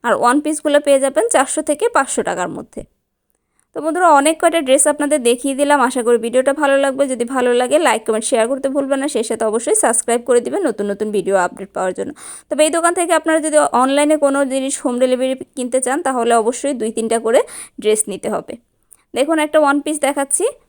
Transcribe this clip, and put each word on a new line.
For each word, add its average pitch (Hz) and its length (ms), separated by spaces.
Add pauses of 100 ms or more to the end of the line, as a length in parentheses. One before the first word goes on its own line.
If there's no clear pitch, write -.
আর 233 100
ওয়ান 247 280
পিসগুলো 302 380
পেয়ে 277 200
যাবেন 285 300
চারশো 277 320
থেকে 302 280
পাঁচশো 269 340
টাকার 175 260
মধ্যে। - 340 (880)
তো - 80
বন্ধুরা, 330 280
অনেক 302 320
কয়টা 330 200
ড্রেস 269 260
আপনাদের 294 360
দেখিয়ে 262 320
দিলাম। 285 260
আশা 254 220
করি 240 140
ভিডিওটা 254 360
ভালো 277 240
লাগবে। 277 300
যদি 240 180
ভালো 247 280
লাগে, 247 260
লাইক, 240 260
কমেন্ট, 220 200
শেয়ার 226 220
করতে 269 220
ভুলবেন 269 300
না। 269 80
সেই 233 160
সাথে 226 220
অবশ্যই 226 300
সাবস্ক্রাইব 240 460
করে 240 200
দিবেন 220 220
নতুন 208 280
নতুন 214 200
ভিডিও 196 240
আপডেট 185 380
পাওয়ার 185 200
জন্য। 196 200 (360)
তবে 294 140
এই 311 60
দোকান 339 240
থেকে 349 200
আপনারা 320 260
যদি 302 180
অনলাইনে 285 600
কোনো 277 280
জিনিস 269 400
হোম 247 140
ডেলিভারি 254 360 (200)
কিনতে 254 260
চান, 277 200
তাহলে 240 340
অবশ্যই 254 380
দুই 226 180
তিনটা 226 280
করে 233 240 (380)
ড্রেস 214 260
নিতে 202 220
হবে। - 240 (640)
দেখুন, 311 240
একটা 302 200
ওয়ান 285 220
পিস 302 180
দেখাচ্ছি। 285 500 (200)